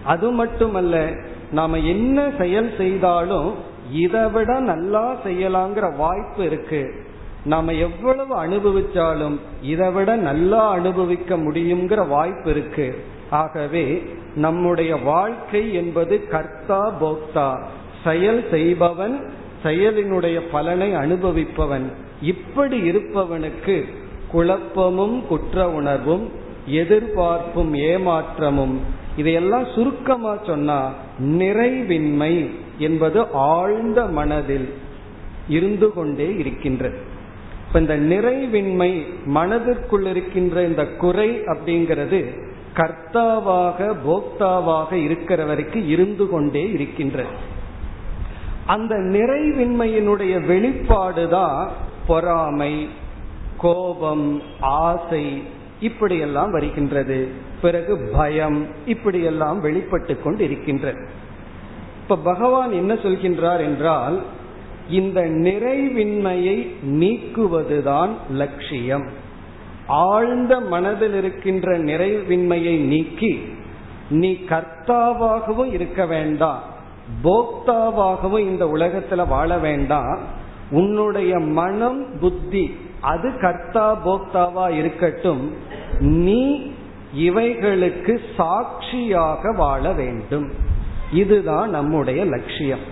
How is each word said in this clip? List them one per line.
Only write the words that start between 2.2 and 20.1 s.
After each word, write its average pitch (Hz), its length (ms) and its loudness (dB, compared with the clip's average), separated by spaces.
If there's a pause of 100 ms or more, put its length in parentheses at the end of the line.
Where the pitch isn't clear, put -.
செயல் 196 400 0
செய்தாலும் 185 760 2 (460)
இதை 175 300 2
விட 220 340 2
நல்லா 202 420 0 (140)
செய்யலாங்கிற 190 800 0
வாய்ப்பு 180 500 -2
இருக்கு. 156 360 -2 (640)
நாம 160 340 0
எவ்வளவு 247 580 0
அனுபவிச்சாலும் 165 1000 0 (260)
இதை 165 280 2
விட 196 260 2
நல்லா 185 540 4
அனுபவிக்க 180 680 0
முடியுங்கிற 175 680 0
வாய்ப்பு 160 440 0
இருக்கு. 143 360 -2 (440)
ஆகவே 151 540 0 (520)
நம்முடைய 165 560 2 (100)
வாழ்க்கை 208 600 0 (120)
என்பது 170 400 0 (120)
கர்த்தா 170 540 -2 (140)
போக்தா, 151 540 0 (520)
செயல் 190 480 2
செய்பவன், 175 680 2 (420)
செயலினுடைய 185 800 2 (100)